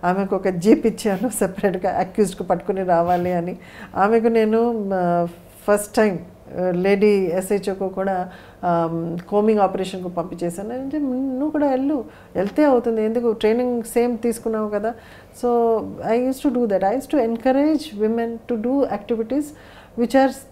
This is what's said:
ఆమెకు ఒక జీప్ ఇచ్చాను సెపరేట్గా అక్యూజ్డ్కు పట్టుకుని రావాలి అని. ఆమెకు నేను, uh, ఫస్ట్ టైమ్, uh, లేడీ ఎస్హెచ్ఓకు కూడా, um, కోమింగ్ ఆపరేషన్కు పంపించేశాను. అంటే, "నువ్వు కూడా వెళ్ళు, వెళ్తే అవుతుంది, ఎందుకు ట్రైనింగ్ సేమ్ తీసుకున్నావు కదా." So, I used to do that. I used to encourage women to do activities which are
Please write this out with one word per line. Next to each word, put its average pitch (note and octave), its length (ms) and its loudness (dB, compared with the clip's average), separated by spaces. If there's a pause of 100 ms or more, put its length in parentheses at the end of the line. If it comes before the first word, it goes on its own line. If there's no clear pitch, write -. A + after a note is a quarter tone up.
(120)
ఆమెకు F#3+ 240 0
ఒక F#3+ 120 -2 (160)
జీప్ A#3 280 6
ఇచ్చాను G3+ 360 -2 (140)
సెపరేట్గా F#3 500 -2 (120)
అక్యూజ్డ్కు F#3+ 480 -2
పట్టుకుని F#3+ 420 -2
రావాలి F3 480 2
అని. F3+ 140 -6 (500)
ఆమెకు A3+ 340 4
నేను, A3 220 4 (400)
uh, F3 240 2 (420)
ఫస్ట్ G#3 320 0
టైమ్, G#3 180 2 (400)
uh, F3+ 140 0 (140)
లేడీ G3+ 260 6 (260)
ఎస్హెచ్ఓకు F#3+ 500 -2 (120)
కూడా, F#3+ 160 0 (540)
um, E3 280 0 (320)
కోమింగ్ G#3 360 4
ఆపరేషన్కు F#3+ 520 -4
పంపించేశాను. F3 560 -6
అంటే, C4+ 240 -6 (400)
"నువ్వు D4 180 -2
కూడా D4 120 0
వెళ్ళు, C4+ 300 0 (380)
వెళ్తే G3+ 360 0
అవుతుంది, A#3 380 0
ఎందుకు A#3+ 220 0 (100)
ట్రైనింగ్ A#3+ 360 0 (160)
సేమ్ A#3+ 200 2 (120)
తీసుకున్నావు A3 440 -2
కదా." G#3 220 -4 (500)
So, B3 80 0 (640)
I A#3 60 2 (120)
used C4 160 -6
to C#4+ 120 4
do A#3+ 140 2
that. F#3 120 2
I G3 160 2
used - 160 -8
to C#4 140 4
encourage C4+ 560 2 (180)
women A#3 260 0 (200)
to A#3+ 80 0 (100)
do B3+ 60 0 (240)
activities A#3 500 -4 (520)
which A#3+ 240 0
are C4+ 80 4 (200)